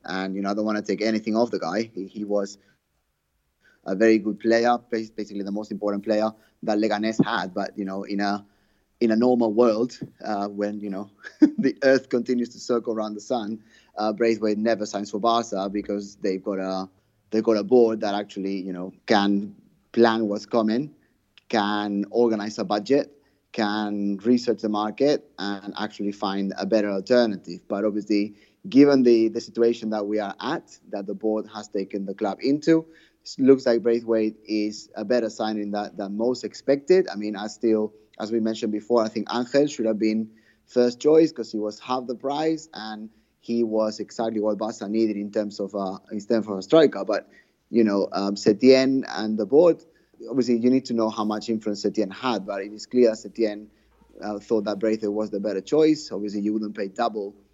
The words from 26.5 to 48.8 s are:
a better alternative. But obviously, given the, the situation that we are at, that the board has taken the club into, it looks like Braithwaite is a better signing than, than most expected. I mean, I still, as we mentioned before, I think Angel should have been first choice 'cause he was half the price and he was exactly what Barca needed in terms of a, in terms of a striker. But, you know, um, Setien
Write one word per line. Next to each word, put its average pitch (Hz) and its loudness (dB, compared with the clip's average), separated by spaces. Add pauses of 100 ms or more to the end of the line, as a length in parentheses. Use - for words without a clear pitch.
a 101 -4
better 104 0
alternative. 98 0
But 101 -4
obviously, 104 -2 (340)
given 139 8
the, 117 6
the 113 -2
situation 117 0
that 107 -4
we 107 -2
are 98 -6
at, 120 -8 (120)
that 98 -8
the 104 -8
board 107 -2
has 107 -12
taken 98 -6
the 98 -8
club 98 -4
into, 147 2 (400)
it - -6
looks 131 8
like 117 2
Braithwaite 113 0
is 107 -4
a 104 -8
better 113 0
signing 107 -6
than, 104 -6
than 101 -8
most 120 -2
expected. 143 2
I 98 -8
mean, 104 -6
I 104 -6
still, 107 0 (260)
as 104 -6
we 117 0
mentioned 110 -2
before, 110 0
I 110 -2
think 107 -6
Angel 131 0
should 127 -4
have 110 0
been 110 0 (380)
first 123 0
choice 160 4
'cause 113 -10
he 110 -6
was 107 -6
half 127 -4
the 123 -8
price 151 -4
and 110 -10 (320)
he 117 0
was 107 0
exactly 110 -4
what 104 0
Barca 107 -8
needed 107 0
in 101 -6
terms 104 -4
of 101 -6
a, 98 -4 (160)
in 104 -6
terms 107 -2
of 98 -4
a 92 -6
striker. 127 4
But, 98 -4 (400)
you 113 4
know, 101 2
um, 101 -2
Setien 131 4